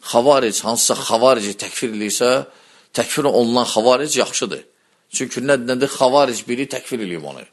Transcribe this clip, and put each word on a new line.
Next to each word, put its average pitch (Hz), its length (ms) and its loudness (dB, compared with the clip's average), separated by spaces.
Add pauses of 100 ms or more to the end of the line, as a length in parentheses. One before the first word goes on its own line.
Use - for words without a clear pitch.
(120)
xavaric, 120 520 4
hansısa 117 360 0
xavarici 113 600 2
təkfir 110 360 -6
eləyirsə, 107 360 0 (640)
təkfir 139 340 -2
olunan 120 400 2
xavaric 127 500 2
yaxşıdır. 101 440 -4 (500)
Çünki 123 320 -6
nə, 143 160 2
nədir, 127 300 -2
xavaric 127 560 2
biri 123 220 -4
təkfir 120 360 -8
eləyib 82 240 -8
onu. 67 240 -18